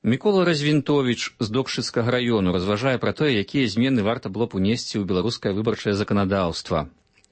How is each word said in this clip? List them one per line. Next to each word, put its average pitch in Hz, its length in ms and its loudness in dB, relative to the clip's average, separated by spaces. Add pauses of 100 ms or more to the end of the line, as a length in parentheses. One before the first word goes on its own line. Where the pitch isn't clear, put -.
Мікола 180 480 2
Развінтовіч 147 880 0
з 120 160 -2
Докшыцкага 123 560 -2
раёну 117 480 2
разважае 104 400 0
пра 107 160 -2
тое, 147 240 0
якія 117 320 0
змены 117 320 2
варта 110 320 -2
было 110 160 -2
б - 80 -6
унесці 101 400 -2
ў 104 80 -2
беларускае 98 480 0
выбарчае 107 400 -2
заканадаўства. 95 960 0 (440)